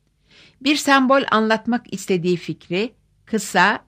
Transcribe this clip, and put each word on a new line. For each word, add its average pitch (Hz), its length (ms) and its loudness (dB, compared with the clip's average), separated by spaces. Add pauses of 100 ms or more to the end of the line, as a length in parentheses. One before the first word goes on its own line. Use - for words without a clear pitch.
(600)
Bir 277 140 2
sembol 269 460 2 (100)
anlatmak 220 600 0
istediği 180 440 -2
fikri 175 560 -6 (320)
kısa, 202 640 0